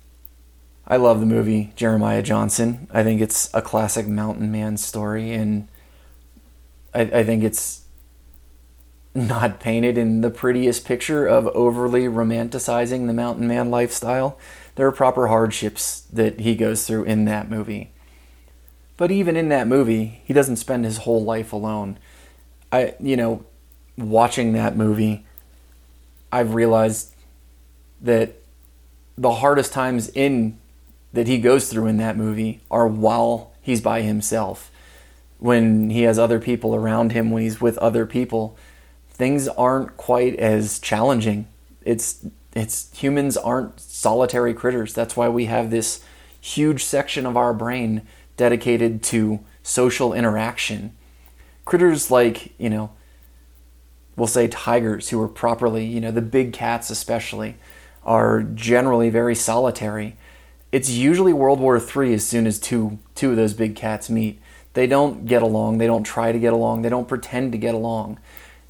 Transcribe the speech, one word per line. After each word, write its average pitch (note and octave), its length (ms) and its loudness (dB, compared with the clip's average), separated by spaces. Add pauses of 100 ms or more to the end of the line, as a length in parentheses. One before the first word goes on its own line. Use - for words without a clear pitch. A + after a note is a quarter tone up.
(880)
I B2+ 100 2
love A#2 220 6
the A2 60 2
movie A2 500 0
Jeremiah A2 480 0
Johnson. A2 680 -2
I A2 120 2
think A2 180 2
it's - 320 -2
a A2+ 80 0
classic A2 460 -2
mountain G#2+ 440 -4
man G#2+ 260 -4
story, A2 560 -6
and G#2+ 340 -2 (1300)
I, A#2+ 80 0
I A2+ 220 2
think A2 200 0
it's - 380 -4 (1300)
not A#2+ 460 -2
painted A#2 380 0
in A2+ 240 2
the A#2 80 2
prettiest B2+ 560 0
picture C#3+ 400 -2
of A2+ 220 4
overly A#2+ 560 2
romanticizing A#2+ 1040 -2
the A#2 60 0
mountain A#2+ 340 -2
man A#2+ 240 -2
lifestyle. B2 640 -2 (380)
There C3+ 100 2
are C3+ 60 4
proper B2+ 360 2
hardships A2 760 0 (100)
that A2 300 0
he A2+ 140 0
goes A2 300 -2
through A2 200 -4
in G#2+ 200 2
that G#2+ 240 -4
movie. G#2+ 420 -10 (1040)
But F3 140 0
even F#3 240 2
in D#3+ 140 0
that C3 180 2
movie, A2+ 560 2
he - 100 -4
doesn't C3+ 240 2
spend B2 280 -2
his A2 140 -4
whole A2+ 240 0
life A2 280 -4
alone. G#2 460 -6 (760)
I, B2+ 280 2
you C3+ 180 -2
know, A#2 280 -2 (520)
watching A2+ 560 2
that A2 240 0
movie, G#2+ 480 0 (1080)
I've A#2 220 0
realized A2+ 600 2 (880)
that A2+ 340 2 (800)
the B2+ 180 2
hardest C#3 360 2
times B2+ 380 -2
in, B2+ 480 0 (560)
that A#2 140 0
he C3 100 2
goes B2 320 4
through A2+ 180 -2
in G#2+ 100 2
that A2 200 -2
movie A2 520 -4
are A#2 180 2
while A2+ 760 0
he's A#2+ 200 -2
by A2+ 200 0
himself. G#2+ 680 -4 (680)
When A2+ 500 4
he A2+ 120 0
has A2+ 180 4
other A#2 200 4
people A2+ 360 -2
around A2 380 0
him, A2+ 180 0
when A2+ 120 -2
he's A2 180 -4
with A#2 160 2
other A2+ 280 2
people, A2+ 520 -4 (520)
things C3+ 400 -2
aren't C3 480 0
quite B2 400 0
as G#2+ 420 0
challenging. A2 680 0 (360)
It's, - 420 -4 (280)
it's, - 440 -8
humans C#3 400 0
aren't A#2+ 420 -4
solitary A#2+ 720 0
critters. A#2 400 -2
That's A#2 220 -4
why A#2+ 140 0
we A#2+ 160 0
have A#2 240 -2
this A2+ 340 -4 (360)
huge D3+ 440 -2
section C#3 420 -2
of B2 120 -2
our A#2+ 160 2
brain A2+ 480 -2 (340)
dedicated A#2 640 2
to G#2+ 380 0 (240)
social B2 480 0
interaction. G#2+ 800 -2 (720)
Critters E3+ 480 2
like, B2 480 2
you A#2 100 -2
know, G#2+ 220 -4 (1300)
we'll A#2 100 0
say A#2 220 2
tigers A2+ 600 -2
who A#2 120 -2
are A2 80 -2
properly, A2+ 560 -2
you A#2 160 -6
know, A2+ 100 -4
the A2+ 100 -2
big A#2+ 300 0
cats A#2 380 -6
especially, A2 640 -6 (480)
are A2+ 400 2
generally A#2 640 2
very A#2 240 0
solitary. A2 840 -2 (560)
It's B2+ 160 0
usually D#3 420 4
World C3+ 300 4
War C3 180 4
Three B2+ 340 0
as G#2 140 -2
soon A#2 180 0
as G#2+ 140 0
two, A2 400 -4 (160)
two C3+ 160 0
of A#2 60 2
those A2 160 2
big G#2+ 220 -2
cats A2 340 -6
meet. A2 320 -2 (320)
They B2+ 120 2
don't C#3 400 0
get A#2 160 4
along. A2 360 0
They A2+ 100 2
don't A2+ 160 2
try A2+ 300 -2
to A#2 40 0
get A#2 140 2
along. A2+ 300 0
They A#2 80 -2
don't B2 180 -2
pretend B2+ 460 -4
to A#2 40 -4
get A2+ 160 -2
along. A2 460 -6 (500)